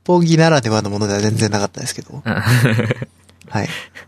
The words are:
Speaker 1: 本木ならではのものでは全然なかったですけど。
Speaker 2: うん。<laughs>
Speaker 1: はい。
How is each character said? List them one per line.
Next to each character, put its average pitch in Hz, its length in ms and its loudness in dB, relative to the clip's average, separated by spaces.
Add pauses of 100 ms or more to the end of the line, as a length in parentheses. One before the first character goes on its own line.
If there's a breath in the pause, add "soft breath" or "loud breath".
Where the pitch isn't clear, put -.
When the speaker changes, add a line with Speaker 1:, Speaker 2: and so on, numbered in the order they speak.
Speaker 1:
本 180 180 4
木 165 120 4
な 160 140 4
ら 151 100 4
で 110 80 -2
は 107 140 2
の 101 80 -6
も 101 80 -4
の 107 80 -2
で 101 80 -2
は 101 60 0
全 107 160 0
然 110 140 0
な 107 80 0
か 101 80 0
っ - 40 -10
た - 100 -14
で 123 60 -10
す - 80 -8
け - 80 -14
ど。 - 220 -16
Speaker 2:
う 113 60 -6
ん。 - 60 -2
<laughs> 113 1120 -2
Speaker 1:
は 104 140 -4
い。 - 60 -6 (400 loud breath)